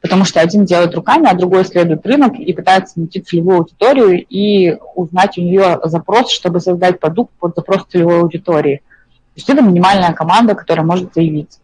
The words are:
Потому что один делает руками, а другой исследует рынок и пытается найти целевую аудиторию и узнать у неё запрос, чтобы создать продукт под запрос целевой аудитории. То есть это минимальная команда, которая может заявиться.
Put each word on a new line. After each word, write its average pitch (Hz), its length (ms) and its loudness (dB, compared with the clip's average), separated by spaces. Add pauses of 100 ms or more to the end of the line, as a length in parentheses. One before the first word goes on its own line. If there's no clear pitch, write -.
Потому 185 260 0
что 170 140 -2
один 185 260 2
делает 175 280 0
руками, 240 360 2
а 185 40 2
другой 180 280 0
исследует 170 420 -2
рынок 262 300 2
и - 180 -8
пытается 185 480 -2
найти 170 220 -8
целевую 175 380 0
аудиторию 202 680 2
и 196 480 0 (180)
узнать 180 440 -2
у - 20 -6
неё 180 440 0
запрос, 196 460 -2
чтобы 175 300 -4
создать 180 400 -2
продукт 170 400 -4
под 170 160 -6
запрос 185 320 -4
целевой 170 320 0
аудитории. 156 600 -2 (240)
То - 300 -20
есть - 120 -14
это 277 140 2
минимальная 185 500 2
команда, 196 420 2
которая 165 300 -4
может 180 300 -4
заявиться. 156 500 -4